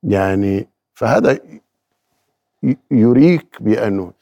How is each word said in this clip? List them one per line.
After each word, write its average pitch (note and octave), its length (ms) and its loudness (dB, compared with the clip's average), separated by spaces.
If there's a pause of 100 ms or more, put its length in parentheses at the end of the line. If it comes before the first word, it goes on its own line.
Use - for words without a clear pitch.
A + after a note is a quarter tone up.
يعني G2 640 -2 (260)
فهذا C#3+ 380 0 (1300)
ي-، C3+ 120 -2 (140)
يريك C3+ 720 2
بأنه G#2 600 -2